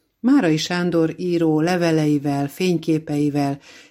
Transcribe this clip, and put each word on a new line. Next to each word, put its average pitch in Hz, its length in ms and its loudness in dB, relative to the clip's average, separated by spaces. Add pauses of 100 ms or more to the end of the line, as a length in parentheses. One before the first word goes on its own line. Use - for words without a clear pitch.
(200)
Márai 226 380 4
Sándor 165 600 -2
író 165 420 0
leveleivel, 151 880 0
fényképeivel 147 1120 -2 (320)